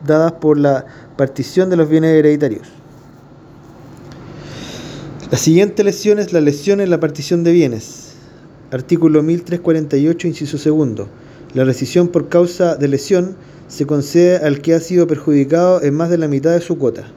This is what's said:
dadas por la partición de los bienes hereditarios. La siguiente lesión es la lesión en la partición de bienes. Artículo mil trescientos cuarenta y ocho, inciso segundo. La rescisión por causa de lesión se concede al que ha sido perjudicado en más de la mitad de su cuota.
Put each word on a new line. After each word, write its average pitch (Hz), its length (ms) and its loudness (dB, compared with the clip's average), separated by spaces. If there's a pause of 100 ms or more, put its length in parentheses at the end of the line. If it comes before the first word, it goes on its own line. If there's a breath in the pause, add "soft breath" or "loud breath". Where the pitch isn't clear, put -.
dadas 160 260 2
por 151 260 2
la 139 260 2 (320 loud breath)
partición 143 540 -2
de 180 60 2
los 160 120 4
bienes 160 220 2
hereditarios. 151 580 2 (2500 loud breath)
La 117 80 0
siguiente 185 440 2
lesión 208 360 0
es 180 160 -4
la 160 80 4
lesión 185 400 0
en 185 80 -2
la 170 100 2
partición 165 420 -2
de 170 100 2
bienes. 131 640 -2 (560 loud breath)
Artículo 151 500 2
mil 170 220 -2
trescientos 170 200 -8
cuarenta 156 320 0
y 143 120 2
ocho, 165 200 -2
inciso 151 300 -6
segundo. 135 500 -2 (460 loud breath)
La 127 100 2
rescisión 135 440 0
por 170 200 -2
causa 175 480 0
de 143 120 -2
lesión 180 460 -2 (340 loud breath)
se - 180 -6
concede 170 500 2
al 147 240 0
que 160 140 2
ha 165 60 2
sido 175 260 2
perjudicado 156 760 2
en 143 120 0
más 165 160 -2
de 175 80 2
la 160 100 -2
mitad 143 240 0
de 170 80 2
su 170 160 -6
cuota. 113 280 -4 (120)